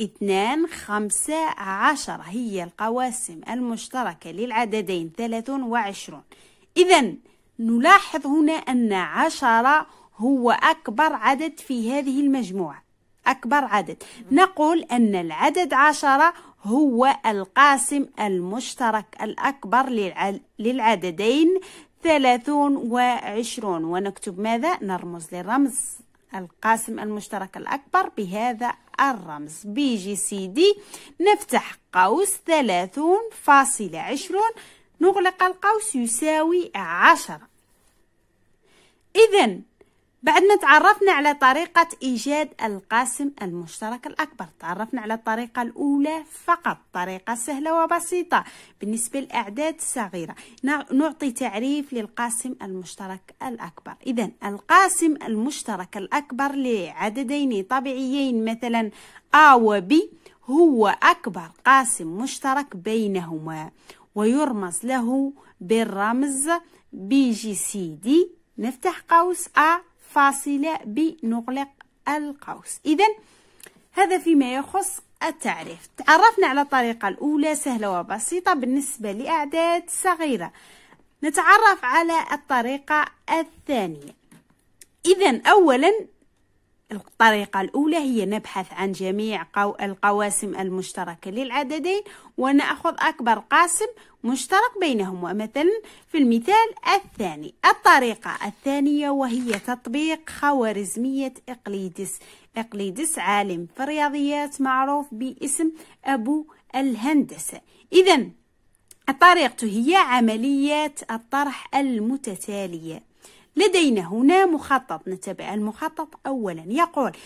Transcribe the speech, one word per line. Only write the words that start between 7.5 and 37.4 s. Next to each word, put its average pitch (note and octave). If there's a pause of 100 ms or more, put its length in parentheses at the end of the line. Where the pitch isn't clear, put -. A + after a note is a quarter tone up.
نلاحظ C#4
هنا D4+
أن B3
عشرة A#3 (300)
هو A#3+
أكبر D#4
عدد C#4
في A#3
هذه C4+
المجموعة، G3 (440)
أكبر B3
عدد. G3 (280)
نقول E4+
أن A#3
العدد C4+
عشرة D4 (280)
هو B3+ (100)
القاسم C4+ (140)
المشترك G#3+
الأكبر B3
للع-، G3 (180)
للعددين A3+ (420)
ثلاثون C#4+
وعشرون. A#3
ونكتب F#3+
ماذا؟ A#3
نرمز F3
للرمز A3 (560)
القاسم A3
المشترك G3+
الأكبر F#4
بهذا A3 (280)
الرمز D#3+
بي A#3
جي G3
سي F#3+
دي. E4+ (440)
نفتح G4+ (160)
قوس، C#4+ (100)
ثلاثون C#4+ (220)
فاصلة A3
عشرون، F#4 (500)
نغلق F#4
القوس، G4
يساوي D#4
عشرة. F#3 (1800)